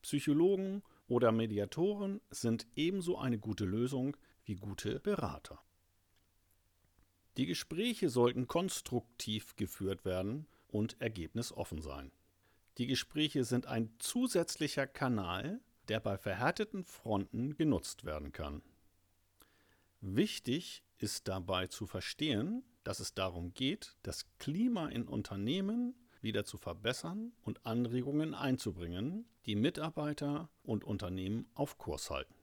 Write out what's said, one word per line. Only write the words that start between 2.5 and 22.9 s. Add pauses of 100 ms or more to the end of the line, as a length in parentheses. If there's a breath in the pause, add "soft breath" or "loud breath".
ebenso
eine
gute
Lösung (300 soft breath)
wie
gute
Berater. (1800)
Die
Gespräche
sollten
konstruktiv
geführt
werden (200 soft breath)
und
ergebnisoffen
sein. (640 soft breath)
Die
Gespräche
sind
ein
zusätzlicher
Kanal, (260)
der
bei
verhärteten
Fronten
genutzt
werden
kann. (1400 soft breath)
Wichtig (140)
ist
dabei
zu
verstehen, (200)
dass